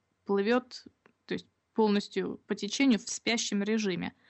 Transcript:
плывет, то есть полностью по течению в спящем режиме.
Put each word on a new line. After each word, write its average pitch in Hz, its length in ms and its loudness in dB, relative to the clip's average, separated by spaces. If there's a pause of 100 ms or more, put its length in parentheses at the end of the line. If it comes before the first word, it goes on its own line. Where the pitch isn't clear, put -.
(260)
плывет, 220 580 0 (420)
то - 80 -6
есть 175 140 -8 (240)
полностью 202 760 0
по 208 80 -4
течению 208 440 2
в - 100 -14
спящем 226 540 -2
режиме. 202 520 -2 (160)